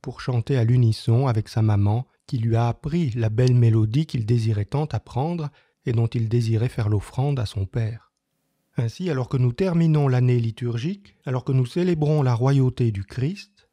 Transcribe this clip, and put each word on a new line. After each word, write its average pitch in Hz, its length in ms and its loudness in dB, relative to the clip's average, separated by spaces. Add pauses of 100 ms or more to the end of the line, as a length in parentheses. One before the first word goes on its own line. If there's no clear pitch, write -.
pour - 200 -12
chanter 127 360 -2
à 117 80 2
l'unisson 120 600 2
avec 110 220 0
sa 113 140 -2
maman 107 440 2 (200)
qui 135 120 -4
lui 113 180 0
a 117 120 0
appris 151 420 -2
la 113 180 -2
belle 123 260 2
mélodie 117 520 4
qu'il 117 200 -4
désirait 110 380 0
tant 147 220 -4
apprendre 147 640 -6 (340)
et 131 80 -2
dont 117 160 2
il 113 200 -2
désirait 113 400 0
faire 107 200 -2
l'offrande 131 500 -2
à 107 80 -4
son 95 200 -6
père. 113 460 -6 (680)
Ainsi, 127 320 -4
alors 131 180 -2
que 143 80 -4
nous 123 160 2
terminons 165 560 2
l'année 123 320 2
liturgique, 120 760 -6 (100)
alors 127 200 -4
que 139 80 -2
nous 131 140 2
célébrons 156 560 0
la 127 120 2
royauté 127 560 2
du 98 140 -6
Christ - 520 -8 (160)